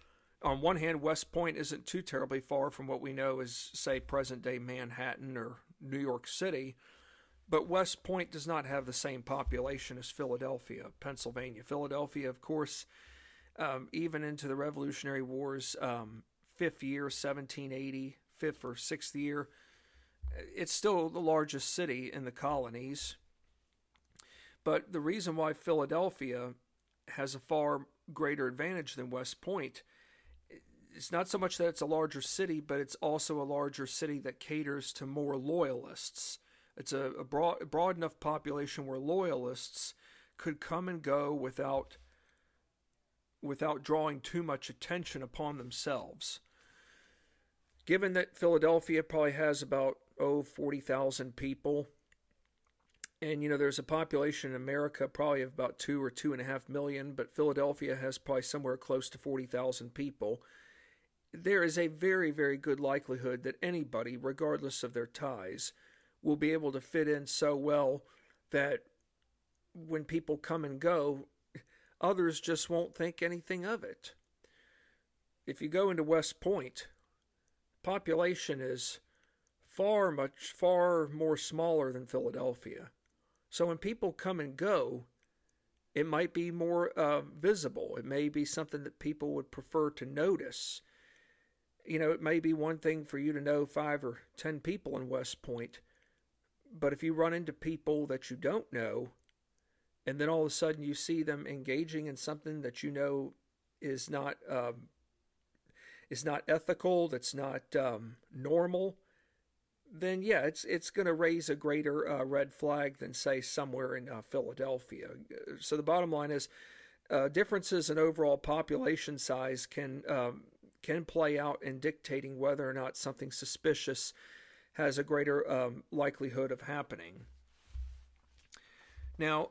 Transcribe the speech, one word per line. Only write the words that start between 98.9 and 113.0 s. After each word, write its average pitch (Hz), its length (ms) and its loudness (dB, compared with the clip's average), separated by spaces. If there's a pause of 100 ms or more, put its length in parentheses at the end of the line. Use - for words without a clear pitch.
and 143 160 -2
then 147 80 2
all 160 140 4
of 156 60 4
a - 20 -6
sudden 156 340 0
you 147 80 0
see 160 300 0
them 147 240 -2
engaging 147 600 -2
in 139 100 -8
something 151 440 -6
that 127 220 -8
you 147 80 -4
know 139 420 0 (480)
is 135 300 -4
not, 139 260 -2 (140)
um, 123 380 -2 (1200)
is 131 160 -4
not 147 200 0
ethical, 170 640 4
that's 165 260 -4
not, 135 400 -4
um, 117 420 0 (180)
normal, 175 640 2 (920)
then 185 300 0
yeah, 196 200 6
it's, 156 240 0
it's 175 260 0
gonna 180 240 4
raise 165 340 4
a 147 80 4
greater, 147 500 2
uh, 143 160 0
red 139 300 2
flag 143 460 0
than, - 160 -8